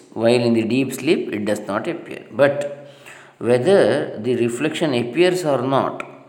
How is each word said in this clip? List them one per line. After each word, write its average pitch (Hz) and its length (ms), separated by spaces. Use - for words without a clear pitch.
while 120 360
in 117 40
the 113 120
deep 131 280
sleep, 151 400
it 104 140
does 104 140
not 208 280
appear. - 420
But 139 600
whether 127 800
the 117 180
reflection 143 560
appears 156 520
or 139 180
not, 127 400